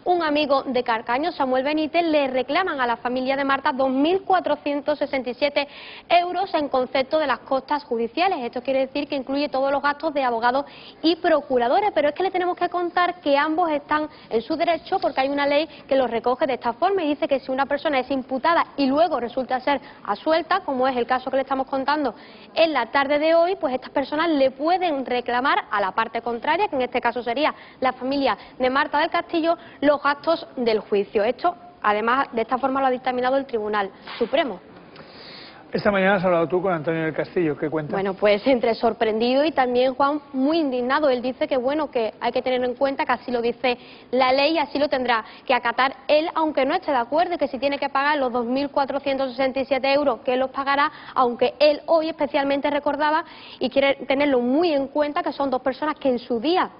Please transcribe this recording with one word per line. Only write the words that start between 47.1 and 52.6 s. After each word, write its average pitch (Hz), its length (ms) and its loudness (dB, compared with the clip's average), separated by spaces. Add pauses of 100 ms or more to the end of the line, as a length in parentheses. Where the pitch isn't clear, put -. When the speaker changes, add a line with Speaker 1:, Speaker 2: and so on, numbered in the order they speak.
Speaker 1:
y 330 40 -4
que 277 120 0
si 254 100 -8
tiene 277 180 0
que 277 120 -4
pagar 285 280 2
los 254 140 0
dos 240 140 -2
mil 269 240 -2
cuatrocientos 269 640 -2
sesenta 262 280 -2
y 269 60 -2
siete 269 280 0
euros, 277 280 2
que 247 140 -2
él 254 40 0
los 262 120 -2
pagará, 277 380 0 (260)
aunque 240 440 2
él 196 280 4
hoy 320 200 4
especialmente 285 600 0